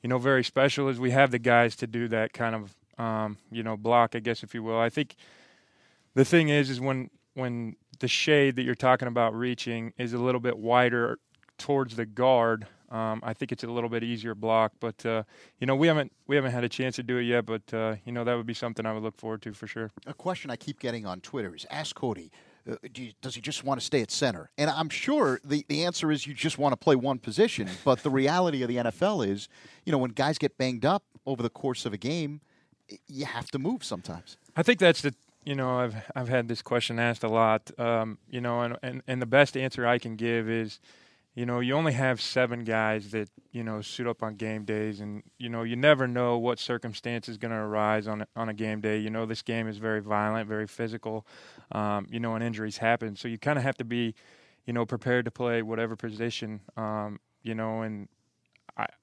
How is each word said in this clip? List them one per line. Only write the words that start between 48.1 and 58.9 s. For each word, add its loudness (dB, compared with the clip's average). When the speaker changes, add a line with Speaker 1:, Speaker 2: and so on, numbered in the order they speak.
Speaker 1:
a, -8
on -4
a -6
game -4
day. 0
You -2
know, -4
this -6
game -2
is -8
very -2
violent, 0
very -4
physical, -6
um, -2
you -4
know, -2
and -2
injuries -6
happen. 2
So -8
you -6
kinda 0
have -2
to -6
be, -2
you -8
know, 0
prepared 0
to -4
play 0
whatever -4
position, -8
um, -6
you -6
know, -4
and -8
I -2